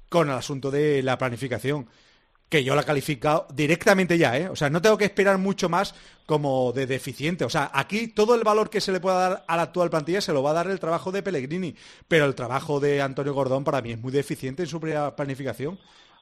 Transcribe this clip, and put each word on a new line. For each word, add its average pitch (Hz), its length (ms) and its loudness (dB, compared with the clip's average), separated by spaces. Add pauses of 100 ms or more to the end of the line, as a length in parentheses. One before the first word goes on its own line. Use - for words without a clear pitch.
con 165 200 4
el 139 60 -2
asunto 135 380 -6
de 143 320 2
la 127 120 2
planificación, 127 720 -4 (600)
que 143 160 2
yo 131 100 2
la 147 80 4
he - 20 -4
calificado 151 720 0
directamente 170 640 2
ya, 127 180 4
¿eh? 175 120 -2
O 135 80 -8
sea, 147 120 0
no 160 140 0
tengo 214 160 6
que 208 60 0
esperar 196 340 4
mucho 190 300 0
más 175 260 -2 (320)
como 135 460 2
de 135 140 -2
deficiente. 135 580 -4
O 120 60 0
sea, 147 220 -2
aquí 202 360 -2
todo 214 260 2
el 233 80 2
valor 214 280 2
que 196 100 -2
se 196 100 -2
le 190 80 0
pueda 185 180 0 (120)
dar 185 180 -4
a 165 100 -2
la 170 60 2
actual 170 260 0
plantilla 165 320 -2
se 196 120 -2
lo 139 100 2
va 143 80 2
a 156 40 2
dar 170 140 0
el 196 120 -4
trabajo 165 320 -4
de 196 100 -4
Pellegrini, 170 540 -4 (320)
pero 156 160 6
el 135 100 2
trabajo 135 460 -4
de 143 220 2
Antonio 139 320 -4
Gordón 131 280 0
para 139 180 0
mí 117 120 -6
es 113 80 -10
muy 127 100 -8
deficiente 143 540 -4
en 160 40 -6
su 160 120 -8
primera 151 340 -4
planificación. 135 640 -6 (440)